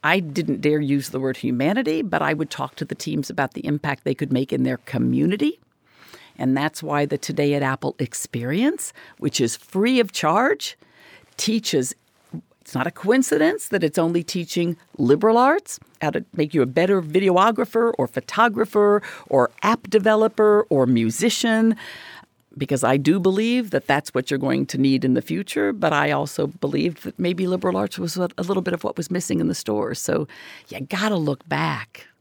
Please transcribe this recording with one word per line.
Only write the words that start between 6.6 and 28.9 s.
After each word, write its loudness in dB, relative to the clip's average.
why -2
the -4
Today 0
at 0
Apple -4
experience, -2
which -2
is 0
free 0
of 0
charge, 0
teaches, -2
it's -20
not -2
a -2
coincidence 2
that 0
it's 0
only 0
teaching -4
liberal 4
arts, 2
how -2
to -4
make -2
you 4
a 4
better 2
videographer 2
or 2
photographer 2
or 4
app 0
developer 4
or 4
musician, 2
because -2
I 4
do 2
believe 0
that -2
that's -2
what -2
you're 0
going 0
to -6
need 2
in 4
the 2
future. -4
But -2
I 0
also -2
believed -4
that -12
maybe -2
liberal -2
arts -4
was -6
a, -2
a -4
little -2
bit -4
of -6
what -4